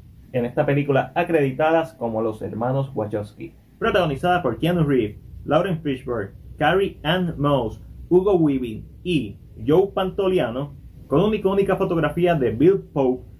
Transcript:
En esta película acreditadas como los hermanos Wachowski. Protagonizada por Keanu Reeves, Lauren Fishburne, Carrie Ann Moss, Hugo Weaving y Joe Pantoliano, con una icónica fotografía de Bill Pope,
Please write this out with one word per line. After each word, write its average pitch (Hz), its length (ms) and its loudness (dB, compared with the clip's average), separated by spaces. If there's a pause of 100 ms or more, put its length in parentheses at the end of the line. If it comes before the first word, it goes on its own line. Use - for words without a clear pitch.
(320)
En 123 120 0
esta 131 200 0
película 139 520 0
acreditadas 160 760 2
como 113 280 -4
los 107 180 -4
hermanos 120 540 -4
Wachowski. 104 580 -6 (260)
Protagonizada 175 640 2
por 113 160 -2
Keanu 170 260 2
Reeves, 123 340 0 (260)
Lauren 160 380 0
Fishburne, 123 480 -6 (260)
Carrie 170 460 0
Ann 170 340 0
Moss, 135 460 0 (260)
Hugo 185 280 4
Weaving 127 480 0 (180)
y 131 340 -2 (300)
Joe 180 260 4
Pantoliano, 175 800 -2 (360)
con 147 140 4
una 214 140 2
icónica 190 400 0
fotografía 170 600 0
de 123 160 0
Bill 175 400 4
Pope, 131 320 0 (160)